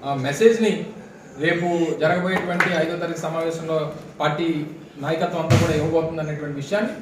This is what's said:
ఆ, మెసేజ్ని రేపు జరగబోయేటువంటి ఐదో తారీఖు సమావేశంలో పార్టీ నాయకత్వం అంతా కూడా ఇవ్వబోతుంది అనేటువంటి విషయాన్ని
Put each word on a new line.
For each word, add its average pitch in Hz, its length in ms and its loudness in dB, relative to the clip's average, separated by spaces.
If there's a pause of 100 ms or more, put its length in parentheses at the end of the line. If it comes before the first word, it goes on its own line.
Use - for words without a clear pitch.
ఆ, 139 100 -2 (120)
మెసేజ్ని 220 480 6 (680)
రేపు 170 220 2 (340)
జరగబోయేటువంటి 180 680 2 (140)
ఐదో 170 140 0
తారీఖు 165 320 -4
సమావేశంలో 160 500 -2 (420)
పార్టీ 156 460 0 (340)
నాయకత్వం 160 420 -2
అంతా - 200 4
కూడా 156 120 2
ఇవ్వబోతుంది 160 460 0
అనేటువంటి 147 360 -6
విషయాన్ని 202 460 -2